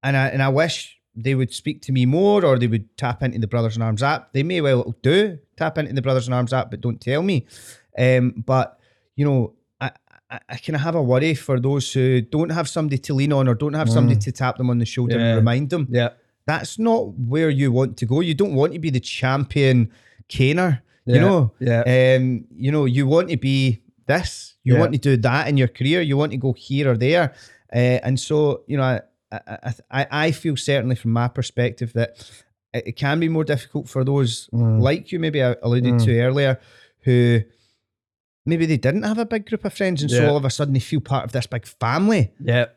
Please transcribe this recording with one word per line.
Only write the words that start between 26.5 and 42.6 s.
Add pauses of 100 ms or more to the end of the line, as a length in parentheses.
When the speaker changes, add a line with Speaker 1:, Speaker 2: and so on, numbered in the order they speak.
Speaker 1:
here
or
there. (400)
Uh,
and
so,
you
know,
I, (300)
I,
I, (180)
I, (200)
I
feel
certainly
from
my
perspective
that (560)
it,
it
can
be
more
difficult
for
those
Speaker 2:
Mm.
Speaker 1:
like
you
maybe
I
alluded
Speaker 2:
Mm.
Speaker 1:
to
earlier, (420)
who (1040)
maybe
they
didn't
have
a
big
group
of
friends,
and
so
Speaker 2:
Yeah.
Speaker 1:
all
of
a
sudden
they
feel
part
of
this
big
family.
Speaker 2:
Yeah. (120)